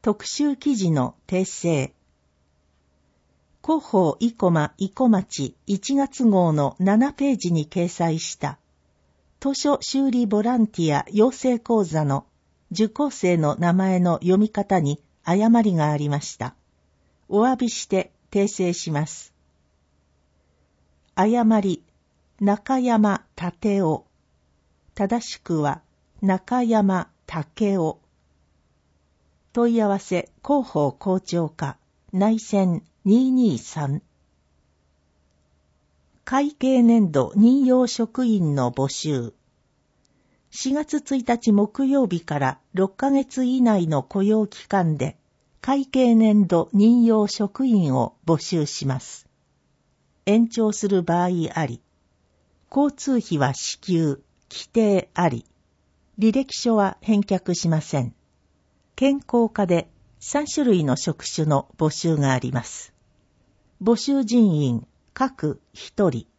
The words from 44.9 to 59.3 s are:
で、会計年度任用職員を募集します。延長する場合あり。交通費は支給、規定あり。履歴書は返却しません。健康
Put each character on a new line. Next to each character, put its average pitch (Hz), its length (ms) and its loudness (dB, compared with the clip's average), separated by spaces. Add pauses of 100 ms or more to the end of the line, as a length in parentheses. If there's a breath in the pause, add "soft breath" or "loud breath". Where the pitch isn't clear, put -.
で、 - 220 -8 (420)
会 277 260 -2
計 247 280 4
年 214 320 4
度 170 260 0
任 233 300 6
用 220 240 4
職 208 400 -4
員 175 300 2
を 123 180 -2 (100)
募 160 140 2
集 156 280 -4
し - 200 -8
ま 127 140 -4
す。 - 260 -20 (960)
延 226 240 4
長 220 220 -2
す 208 180 -4
る 190 140 2
場 175 220 0
合 180 40 -2 (240)
あ 160 140 -4
り。 120 140 -10 (880)
交 285 220 0
通 269 240 -4
費 180 220 -2
は 139 140 0
支 - 280 -10
給、 160 420 -2 (260)
規 - 200 -18
定 208 460 0
あ 175 140 0
り。 120 160 -6 (760)
履 220 120 4
歴 269 240 -4
書 233 200 0
は 196 240 0
返 208 220 0
却 185 320 -2
し 170 140 -4
ま 156 120 0
せ 143 200 -4
ん。 123 140 -6 (800)
健 277 200 2
康 240 380 0